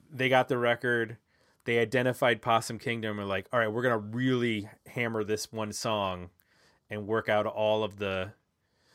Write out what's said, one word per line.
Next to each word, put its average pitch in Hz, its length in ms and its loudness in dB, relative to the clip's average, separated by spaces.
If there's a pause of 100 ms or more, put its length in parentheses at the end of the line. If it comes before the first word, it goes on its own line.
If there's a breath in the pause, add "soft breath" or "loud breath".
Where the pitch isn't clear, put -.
(120)
they 127 160 0
got 127 200 4
the 127 100 0
record, 117 600 0 (480)
they 117 120 2
identified 120 640 2
Possum 113 360 0
Kingdom, 110 400 -6
and 101 100 -6
like, 95 240 -2
"All 123 80 4
right, 110 100 2
we're 120 120 -4
gonna 120 160 2
really 117 720 0 (200)
hammer 113 340 -2
this 104 300 -4
one 107 200 -6
song 95 580 -2 (580)
and 107 180 -8
work 110 220 0
out 107 180 4
all 107 380 2
of 98 140 -6
the 95 340 -4 (640)